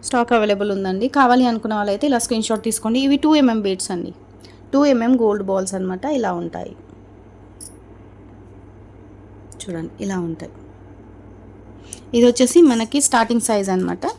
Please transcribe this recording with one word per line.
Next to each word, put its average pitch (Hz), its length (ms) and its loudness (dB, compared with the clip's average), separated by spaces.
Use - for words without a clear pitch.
స్టాక్ 240 300 0
అవైలబుల్ 208 380 0
ఉందండి. 190 320 -4
కావాలి 254 340 4
అనుకున్న 220 280 -4
వాళ్ళైతే 208 320 -2
ఇలా 240 140 2
స్క్రీన్‌షాట్ 220 440 -4
తీసుకోండి. 226 380 -2
ఇవి 277 180 4
టూ 302 60 4
ఎంఎం 226 240 2
బీడ్స్ 190 300 -4
అండి, 175 180 -8
టూ 277 100 4
ఎంఎం 233 200 2
గోల్డ్ 208 280 0
బాల్స్ 190 280 -2
అనమాట. 185 260 -6
ఇలా 202 120 -2
ఉంటాయి - 320 -10
చూడండి, 165 320 -12
ఇలా 196 100 -4
ఉంటాయి. 165 240 -12
ఇది 233 140 6
వచ్చేసి 254 300 4
మనకి 226 380 -2
స్టార్టింగ్ 233 420 0
సైజ్ 196 260 0
అనమాట. 180 280 -4